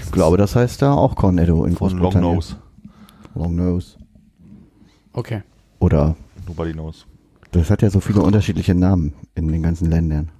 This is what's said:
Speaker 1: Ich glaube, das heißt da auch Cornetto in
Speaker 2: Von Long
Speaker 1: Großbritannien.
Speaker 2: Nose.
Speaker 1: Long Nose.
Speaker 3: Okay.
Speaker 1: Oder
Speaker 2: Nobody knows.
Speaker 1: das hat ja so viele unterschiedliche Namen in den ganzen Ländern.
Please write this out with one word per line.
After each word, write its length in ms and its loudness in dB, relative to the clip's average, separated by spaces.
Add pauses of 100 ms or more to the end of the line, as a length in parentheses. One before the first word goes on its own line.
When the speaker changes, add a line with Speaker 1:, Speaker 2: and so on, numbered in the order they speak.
Speaker 1:
Ich 80 -10
glaube, 240 4
das 200 2
heißt 260 0
da 100 2
auch 240 0
Cornetto 480 2
in 120 0
Speaker 2:
Von 160 -2
Long 80 -4
Speaker 1:
Großbritannien. 340 2
Speaker 2:
Nose. 220 -6 (800)
Speaker 1:
Long 220 -4
Nose. 400 -4 (1160)
Speaker 3:
Okay. 300 -8 (380)
Speaker 1:
Oder 340 2 (320)
Speaker 2:
Nobody 260 -8
knows. 340 -14 (440)
Speaker 1:
das 200 0
hat 120 2
ja 80 4
so 100 2
viele 220 0
unterschiedliche 520 2
Namen 380 2 (220)
in 140 -4
den 140 -2
ganzen 280 -2
Ländern. 500 -2